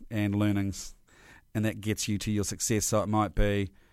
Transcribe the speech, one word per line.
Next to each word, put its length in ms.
and 240
learnings, 600
and 80
that 160
gets 280
you 120
to 100
your 140
success. 420
So 160
it 60
might 260
be 380